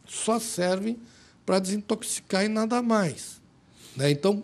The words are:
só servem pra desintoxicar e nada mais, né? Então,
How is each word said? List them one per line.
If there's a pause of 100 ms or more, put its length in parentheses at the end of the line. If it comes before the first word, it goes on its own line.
só
servem (480)
pra
desintoxicar
e
nada
mais, (560)
né?
Então,